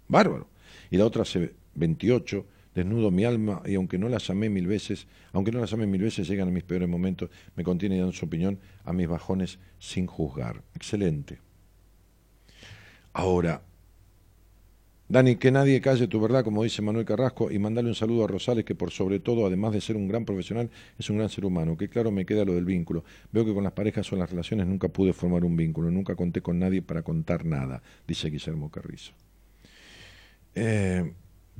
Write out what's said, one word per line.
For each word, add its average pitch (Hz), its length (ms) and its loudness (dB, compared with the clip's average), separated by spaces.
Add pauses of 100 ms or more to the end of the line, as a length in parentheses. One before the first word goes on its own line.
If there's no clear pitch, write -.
bárbaro, 135 400 4 (420)
"y 90 60 2
la 98 80 6
otra 113 180 2
hace 87 320 -2 (200)
veintiocho, 98 720 0 (280)
desnudo 104 360 0
mi 92 140 4
alma, 110 420 0
y 98 80 -2
aunque 92 240 0
no 104 100 0
la 123 100 0
llamé 98 300 -2
mil 95 180 0
veces, 98 400 -4 (260)
aunque 98 180 0
no 123 100 -2
la 113 60 -2
llamé 110 200 -2
mil 95 140 0
veces, 101 280 -2
llegan 95 200 -2
a - 20 0
mis 90 120 -2
peores 90 260 -2
momentos, 87 400 -2 (280)
me 90 80 -6
contiene 90 320 0
y 92 40 2
dan 90 120 0
su - 120 -10
opinión 90 340 -2 (260)
a - 100 -6
mis 90 140 0
bajones 90 500 -4 (200)
sin - 280 -4
juzgar". 65 560 -6 (120)
Excelente. 87 680 -2 (1700)
Ahora, 87 480 2 (1500)
Dani, 127 280 6
que 131 140 4
nadie 135 300 6
calle 127 260 4
tu 107 140 0
verdad, 117 240 4
como 107 200 0
dice 107 180 -2
Manuel 107 240 0
Carrasco, 110 440 0
y 101 80 -2
mandale 113 300 0
un 113 60 -2
saludo 113 300 2
a - 20 4
Rosales, 101 400 0
que 101 80 -4
por 87 160 -4
sobre 95 300 0
todo, 117 260 2
además 95 260 0
de 104 80 0
ser 110 160 -2
un 101 100 -2
gran 107 200 -2
profesional, 104 420 -4 (300)
es - 100 -6
un 104 80 0
gran 107 140 0
ser 95 160 -4
humano, 82 320 0
que 101 100 -4
claro 113 220 0
me 98 160 0
queda 107 180 2
lo 95 80 2
del 87 140 2
vínculo. 85 380 0 (280)
Veo 113 140 2
que 110 80 0
con 98 100 0
las 95 80 -2
parejas 104 400 -2
o 101 40 0
las 90 120 0
relaciones 90 380 -2
nunca 92 220 0
pude 92 260 4
formar 87 300 2
un 85 120 2
vínculo, 82 340 0
nunca 92 240 -2
conté 87 280 -2
con 87 160 0
nadie 92 240 2
para 82 200 -6
contar 80 440 -2
nada, 65 360 -4 (240)
dice - 220 -4
Guillermo 76 420 -6
Carrizo. - 420 -14 (1400)
Eh, 95 540 0 (500)